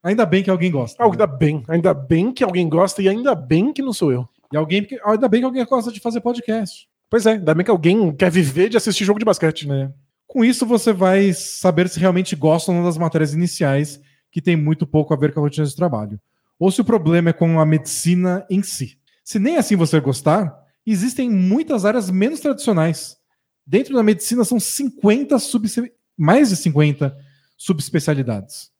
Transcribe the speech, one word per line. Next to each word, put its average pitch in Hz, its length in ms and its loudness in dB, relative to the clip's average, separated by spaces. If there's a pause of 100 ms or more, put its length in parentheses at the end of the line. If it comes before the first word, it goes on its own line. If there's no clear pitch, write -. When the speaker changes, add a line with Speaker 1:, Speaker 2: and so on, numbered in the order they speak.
Speaker 1:
Ainda 214 220 2
bem 185 180 2
que 190 60 -2
alguém 180 220 2
gosta, 127 320 -4
Speaker 2:
Ainda 196 240 4
Speaker 1:
né? 135 100 -10
Speaker 2:
bem. 147 300 0
Ainda 165 260 2
bem 160 400 0
que 262 100 -2
alguém 180 240 0
gosta 175 340 0
e 190 60 2
ainda 240 260 0
bem 165 380 0
que 285 100 -8
não 262 120 -6
sou 160 180 -2
eu. 120 160 -4 (240)
Speaker 1:
E 143 60 -4
alguém 160 260 -2
que, 233 220 -12
ainda 233 240 0
bem 214 120 2
que 254 40 -2
alguém 254 200 -2
gosta 240 260 -2
de 214 100 -16
fazer 233 200 -6
podcast. 226 680 -6 (200)
Speaker 2:
Pois 220 160 0
é, 220 60 6
ainda 185 220 0
bem 170 120 2
que 233 60 0
alguém 180 440 2
quer 185 160 2
viver 165 380 2
de 226 80 0
assistir 208 280 0
jogo 208 140 0
de 220 60 -4
basquete. 160 460 0
Speaker 1:
É. 135 180 -4 (380)
Com 240 180 0
isso, 247 200 2
você 226 280 2
vai 190 400 4
saber 180 560 0
se - 100 -8
realmente 185 360 0
gosta 160 360 2
ou 175 60 2
não 175 80 0
das 170 120 -2
matérias 156 360 0
iniciais, 151 680 -2 (320)
que 165 100 -6
tem 175 140 0
muito 156 320 0
pouco 156 260 0
a 147 40 0
ver 143 160 0
com 156 80 -4
a - 20 0
rotina 147 240 -2
de 139 80 -8
trabalho. 107 440 -4 (380)
Ou 190 140 2
se 190 80 -2
o 220 60 0
problema 170 460 2
é - 20 0
com 165 260 2
a 156 60 4
medicina 180 840 0
em 196 140 0
si. - 340 -10 (280)
Se - 140 -4
nem 285 180 0
assim 220 180 0
você 165 240 2
gostar, 147 580 0 (280)
existem 240 440 -2
muitas 214 560 0
áreas 214 240 0
menos 208 300 0
tradicionais. 185 800 -2 (500)
Dentro 247 260 0
da 240 100 2
medicina 214 420 0
são 240 140 -2
cinquenta 262 800 0
subse-, 233 540 -4 (260)
mais 214 320 4
de 190 60 2
cinquenta 147 600 0 (420)
subespecialidades. 139 1200 -4